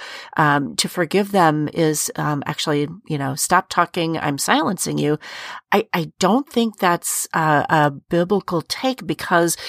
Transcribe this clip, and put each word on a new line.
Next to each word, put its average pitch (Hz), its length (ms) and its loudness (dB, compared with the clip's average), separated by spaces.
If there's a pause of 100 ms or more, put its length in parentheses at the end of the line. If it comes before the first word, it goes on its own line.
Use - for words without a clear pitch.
(360)
Um, 143 400 2
to - 140 -2
forgive 190 420 0
them 156 400 4
is, 156 440 0
um, 147 280 -2
actually, - 220 -6 (400)
you 151 100 -4
know, 139 200 -4
"Stop - 320 0
talking, 165 500 0
I'm 143 200 -2
silencing 180 600 0
you." 147 220 0 (500)
I, - 220 2
I 160 260 -2
don't 214 300 2
think 226 300 -2
that's - 540 -2
a, 156 360 2
a 147 220 4
biblical 175 720 -2
take, - 440 -6
because 170 500 2 (120)